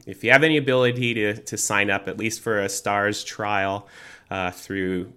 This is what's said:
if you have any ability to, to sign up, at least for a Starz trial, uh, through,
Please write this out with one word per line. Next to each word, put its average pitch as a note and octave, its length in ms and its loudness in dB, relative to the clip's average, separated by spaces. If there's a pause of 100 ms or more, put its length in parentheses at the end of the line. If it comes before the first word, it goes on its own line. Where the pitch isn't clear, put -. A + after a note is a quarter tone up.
if G2 160 -12
you A2+ 80 2
have C#3 120 10
any D#3 120 4
ability B2+ 600 2
to, G#2+ 200 0
to - 220 -10
sign G2+ 340 0
up, G2 160 0
at F#2+ 100 -6
least A2 240 -4
for G#2+ 200 0
a G2 60 -2
Starz G2+ 580 0
trial, G2+ 640 -2 (420)
uh, F#2 200 -4
through, F#2 680 -4